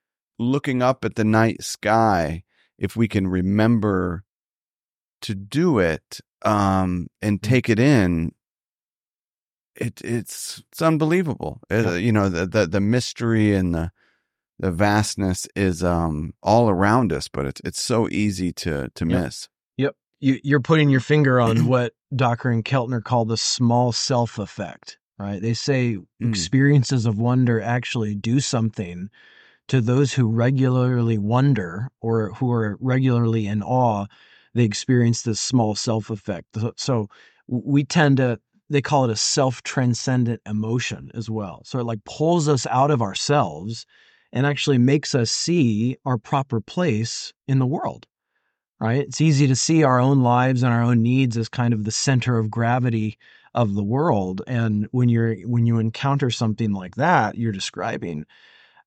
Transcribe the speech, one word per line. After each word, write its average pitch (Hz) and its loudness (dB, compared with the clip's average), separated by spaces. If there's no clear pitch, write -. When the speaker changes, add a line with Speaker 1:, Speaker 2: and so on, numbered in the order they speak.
Speaker 1:
looking 127 -2
up 127 0
at 104 -4
the 113 -2
night 110 2
sky, 101 0
if 95 -6
we 113 2
can 98 0
remember 98 0
to 107 -8
do 131 0
it, 82 -2
um, 95 2
and 104 0
Speaker 2:
Mm. - -8
Speaker 1:
take 123 2
it 107 4
in, 92 2
it, - -8
it's, - -8
it's - -10
unbelievable. 160 0
Uh, 98 0
Speaker 2:
Yeah. 87 0
Speaker 1:
you 107 0
know, 101 4
the, 87 0
the, 98 2
the 98 0
mystery 110 2
and 90 0
the, 82 -4
the 92 -2
vastness 101 0
is, 92 0
um, 82 -2
all 113 4
around 101 2
us, 69 -4
but - -6
it's, - -10
it's - -8
so 113 0
easy 92 -2
to, 71 -6
to 85 -4
Speaker 2:
Yep. 90 0
Speaker 1:
miss. - -10
Speaker 2:
Yep. 139 -2
You, 135 0
you're 143 2
putting 151 2
your 131 4
finger 131 2
on 113 2
Speaker 1:
<clears throat> - 0
Speaker 2:
what 123 0
Docker 120 0
and 113 0
Keltner 123 -2
call 120 0
the 110 -2
small 120 0
self 120 -2
effect, - -12
right? 101 -8
They 113 -2
say 123 -2
Speaker 1:
Mm. 117 0
Speaker 2:
experiences 131 2
of 110 0
wonder 120 2
actually 113 -4
do 113 -2
something 107 -4
to 131 2
those 127 2
who 120 0
regularly 127 0
wonder 107 0
or 110 -2
who 123 -2
are 107 -2
regularly 120 0
in 104 -2
awe. 113 0
They 120 2
experience 117 2
this 113 -4
small 113 0
self 110 -4
effect. 101 -8
So, 113 -4
so 113 -2
w-, 123 -4
we 143 2
tend 143 4
to, 123 0
they 143 2
call 135 2
it 117 0
a 107 -2
self-transcendent 127 -2
emotion 110 -6
as 110 -8
well. 107 -8
So - -6
it, 120 -4
like, 113 -8
pulls 160 0
us 143 0
out 127 2
of 131 2
ourselves 104 -2
and 123 0
actually 143 2
makes 135 2
us 117 0
see 123 0
our 127 -2
proper 131 -2
place 117 -4
in 131 2
the 131 2
world, - -6
right? 117 0
It's 135 -6
easy 147 4
to 131 4
see 160 2
our 127 4
own 135 4
lives 123 2
and 123 2
our 117 2
own 120 4
needs 123 2
as 113 -4
kind 120 0
of 107 -2
the 107 -4
center 127 0
of 107 0
gravity 117 0
of 110 0
the 101 0
world. 104 0
And 110 -2
when 123 2
you're, 117 2
when 120 2
you 117 2
encounter 135 0
something 110 -2
like 92 -8
that 135 0
you're 113 -2
describing, 90 -8